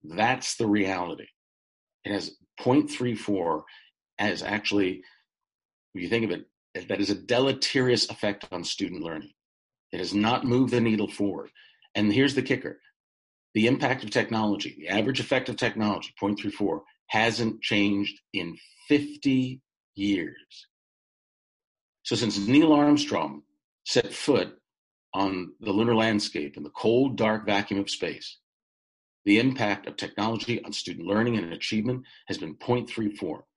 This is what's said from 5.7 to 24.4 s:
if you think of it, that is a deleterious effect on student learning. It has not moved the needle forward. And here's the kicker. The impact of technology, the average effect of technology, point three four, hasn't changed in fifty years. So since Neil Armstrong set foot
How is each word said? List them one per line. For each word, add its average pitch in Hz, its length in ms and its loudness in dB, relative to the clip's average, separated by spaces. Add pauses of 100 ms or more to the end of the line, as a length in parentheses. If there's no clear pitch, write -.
if 95 80 -8
you 87 60 -6
think 113 160 2
of 104 80 -2
it, - 560 -12
that 98 140 -2
is 98 80 0
a 101 60 0
deleterious 127 920 2
effect 104 420 -4
on 87 120 -6
student 87 380 -6
learning. 80 300 -8 (600)
It 90 60 -8
has 87 160 -6
not 110 320 2
moved 123 260 4
the 123 80 4
needle 110 300 2
forward. 95 400 -4 (460)
And 107 180 2
here's 135 220 4
the 123 60 0
kicker. - 380 -4 (760)
The 110 120 4
impact 131 360 0
of 107 80 -10
technology, 107 640 0
the 80 120 -12
average 110 300 0
effect 127 300 0
of 117 60 -6
technology, 107 640 -2
point 101 200 0
three 101 120 -6
four, - 320 -2 (240)
hasn't 113 540 0
changed 101 580 0 (140)
in 85 220 -6 (320)
fifty 131 760 0 (340)
years. 101 720 -4 (1400)
So - 120 -2
since 104 220 0
Neil 139 360 6
Armstrong 143 720 2 (420)
set - 280 0
foot 101 440 0 (560)